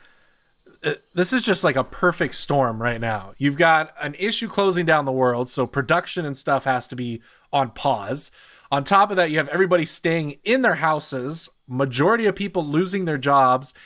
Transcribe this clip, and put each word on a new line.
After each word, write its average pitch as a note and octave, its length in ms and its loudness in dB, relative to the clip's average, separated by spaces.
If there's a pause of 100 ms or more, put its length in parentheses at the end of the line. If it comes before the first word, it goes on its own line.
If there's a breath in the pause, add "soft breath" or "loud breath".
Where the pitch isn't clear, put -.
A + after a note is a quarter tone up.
(840 soft breath)
Uh, D3+ 120 -2 (180)
this F3 180 0
is B3+ 140 0
just F#3 180 2
like D3+ 120 2
a - 80 0
perfect F3 500 -2
storm B2 480 0
right A#2+ 180 -2
now. G#2 380 -4
You've C#3 200 -2
got D#3+ 440 4
an D3 160 -8
issue A3 300 -4
closing F#3 360 0
down D#3 220 2
the C3+ 60 -2
world, B2+ 400 0
so B2+ 160 -2
production D#3+ 580 -2
and C#3 100 -6
stuff C3+ 280 -2
has B2+ 240 -2
to B2+ 80 -14
be A#2+ 260 -8 (300 soft breath)
on C3+ 180 0
pause. A#2 600 -4 (400 loud breath)
On C#3 120 0
top G3+ 280 4
of F#3+ 60 0
that, F3 120 2
you D3+ 80 0
have D3 120 -2
everybody E3+ 360 2
staying E3 580 -4
in B3+ 200 0
their G3+ 100 4
houses, D3+ 760 -4 (200)
majority C#3 580 0
of F#3+ 100 2
people F#3 300 -4
losing F3+ 400 0
their D3+ 140 -2
jobs C3 560 2 (100)